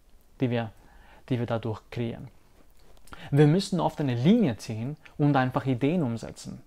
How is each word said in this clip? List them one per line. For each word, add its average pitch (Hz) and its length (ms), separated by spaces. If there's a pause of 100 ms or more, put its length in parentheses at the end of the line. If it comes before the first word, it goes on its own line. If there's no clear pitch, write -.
(400)
die 127 100
wir, 117 220 (560)
die 127 100
wir 120 80
dadurch 113 360 (100)
kreieren. 120 380 (1000)
Wir 147 180
müssen 175 320
oft 151 200
eine 135 160
Linie 151 420
ziehen 120 380 (220)
und 147 180
einfach 127 300
Ideen 139 380
umsetzen. 113 640